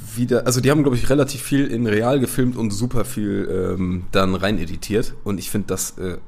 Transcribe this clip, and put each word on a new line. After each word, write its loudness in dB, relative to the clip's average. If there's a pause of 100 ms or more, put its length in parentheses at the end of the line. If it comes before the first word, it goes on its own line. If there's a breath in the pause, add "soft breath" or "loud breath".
(160)
wie 0
der, 0
also 2
die 4
haben, 4
glaub 2
ich, 4
relativ 2
viel 2
in -2
real 2
gefilmt 0
und -2
super 0
viel, -2 (300)
ähm, -2
dann 4
rein 0
editiert. -2 (100)
Und -4
ich -8
find -2
das, -4
äh, -6 (100)